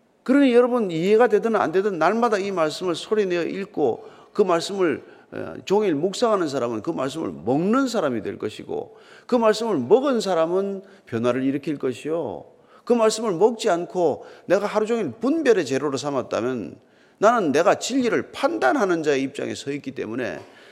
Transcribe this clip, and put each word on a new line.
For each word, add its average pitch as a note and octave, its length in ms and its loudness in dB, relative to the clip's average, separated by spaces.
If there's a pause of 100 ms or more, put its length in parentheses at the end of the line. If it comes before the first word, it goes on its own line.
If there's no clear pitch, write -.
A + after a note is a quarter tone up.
(300)
그러니 C4+ 240 6
여러분, A#3+ 380 4
이해가 G3+ 340 4
되든 G#3+ 300 2
안 D#3+ 160 2
되든 G3 260 0
날마다 G#3+ 400 2
이 G3 140 -4
말씀을 E3+ 420 -2
소리내어 F3 520 -2
읽고 D3+ 600 -4 (260)
그 G#3 120 2
말씀을, F3 600 0 (280)
어, G#2 240 -10 (100)
종일 G3 300 2
묵상하는 F#3+ 520 0
사람은 A#2+ 360 -4
그 E3 80 -6
말씀을 C#3+ 400 -6
먹는 D#3+ 560 0
사람이 D3+ 340 -2
될 G2 160 -8
것이고, - 580 -8 (300)
그 A#3+ 100 -2
말씀을 A3 440 2
먹은 A#3 420 2
사람은 F#3+ 640 -2 (240)
변화를 B2 340 0
일으킬 C#3 380 -2
것이요, C3+ 640 -6 (400)
그 A#3 80 4
말씀을 A3 400 2
먹지 A3 380 2
않고 E3+ 560 -2 (180)
내가 G3 220 2
하루 G#3 180 0
종일 G#3 280 -2
분별의 C4 520 2
재료로 C3+ 320 -2
삼았다면 A#2+ 800 -4 (420)
나는 G#3 340 4
내가 D#3 280 4
진리를 A3+ 520 -2
판단하는 C4 720 0
자의 C#3 220 0
입장에 B2+ 320 -8
서 - 160 -10
있기 C3+ 240 -10
때문에 G#2+ 440 -8 (320)